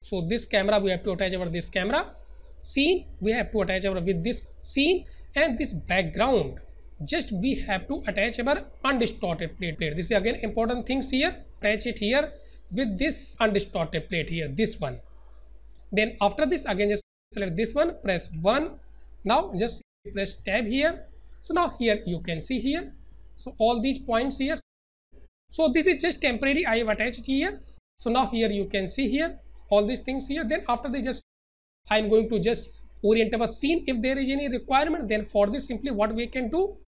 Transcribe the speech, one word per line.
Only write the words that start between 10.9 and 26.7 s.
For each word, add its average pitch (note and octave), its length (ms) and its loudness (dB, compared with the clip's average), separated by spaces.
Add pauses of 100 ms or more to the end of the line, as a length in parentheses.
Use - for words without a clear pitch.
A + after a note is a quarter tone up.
here. C#4+ 340 0 (160)
Attach G#3+ 260 0
it A#3 120 -4
here C4+ 340 2 (380)
with G#3 280 -2
this - 420 -2
undistorted G3 680 0
plate E3 220 -2
here, E3 180 -2
this G#3+ 300 0
one. C3+ 220 -6 (920)
Then A3 280 2
after G#3 260 2
this C#4 200 0
again G#3 240 2
just G#3 120 0 (300)
select F#3 240 -2
this A3+ 180 0
one, D#4+ 260 2
press F#3 300 -2 (100)
one. B3+ 380 2 (460)
Now C#4+ 340 2
just A3+ 240 -2 (300)
press G3 220 -4
tab G#3+ 320 -2
here. C#4+ 400 0 (340)
So - 140 -8
now F4 140 2
here A3 380 0
you F3 140 -4
can E3 200 -4
see B3+ 200 -2
here. D4 340 -2 (400)
So - 240 -14
all A#3 220 4
these C4+ 180 0
points B3 400 0
here. C4+ 180 0 (960)
So D#4+ 220 2
this D#4 140 4
is E4+ 140 4
just E4 200 0
temporary C#4 440 2
I A3+ 140 2